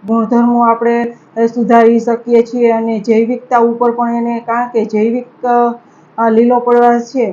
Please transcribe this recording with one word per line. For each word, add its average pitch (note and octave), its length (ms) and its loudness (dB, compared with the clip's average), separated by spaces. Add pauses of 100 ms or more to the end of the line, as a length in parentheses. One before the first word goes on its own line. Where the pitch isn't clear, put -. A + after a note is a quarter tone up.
ગુણધર્મો A#3 540 0
આપણે, A#3 540 0 (220)
એ, A#3 100 0
સુધારી A#3 520 2
શકીએ A#3 440 0
છીએ A#3 300 0
અને A3+ 260 -2
જૈવિકતા A3+ 600 -2
ઉપર A#3 320 0
પણ A#3 240 -4
એને, A#3 260 -4
કારણ A#3 280 -4
કે A3+ 160 -2
જૈવિક, A3+ 640 -4
અ, A#3+ 280 0 (440)
આ A3+ 100 0
લીલો A#3+ 300 2
પડવાશ A#3+ 440 2
છે A#3 300 -4